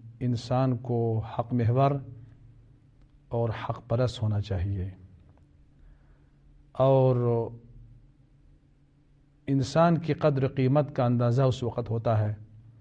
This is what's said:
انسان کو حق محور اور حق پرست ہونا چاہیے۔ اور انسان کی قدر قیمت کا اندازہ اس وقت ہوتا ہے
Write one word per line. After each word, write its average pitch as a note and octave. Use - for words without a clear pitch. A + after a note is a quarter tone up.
انسان B2
کو A#2
حق -
محور B2
اور A#2
حق -
پرست A#2
ہونا G#2
چاہیے۔ G2
اور C3
انسان D3+
کی D#3+
قدر C#3
قیمت C3+
کا B2+
اندازہ A#2+
اس C3
وقت A#2
ہوتا A2+
ہے G#2+